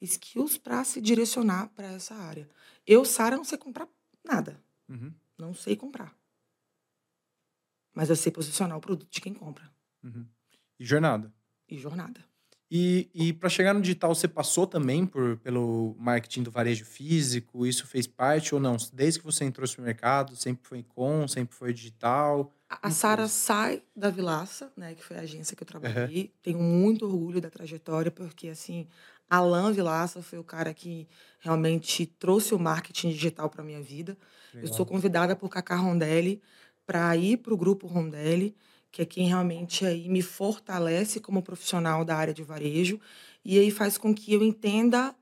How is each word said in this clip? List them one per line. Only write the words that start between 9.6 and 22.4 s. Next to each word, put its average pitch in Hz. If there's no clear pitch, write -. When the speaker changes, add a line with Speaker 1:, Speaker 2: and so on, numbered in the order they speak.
Speaker 2:
Uhum. 117
E 131
jornada? 120
Speaker 1:
E 151
jornada. 165
Speaker 2:
E, 180
e 165
pra 165
chegar 185
no 208
digital, 180
você 165
passou 160
também 151
por, 123
pelo 117
marketing 120
do 120
varejo 117
físico? 131
Isso 127
fez 127
parte 147
ou 143
não? 127
Desde 156
que -
você 151
entrou 131
no 131
supermercado, 127
sempre 123
foi 127
e-com, 139
sempre 123
foi 123
digital? 131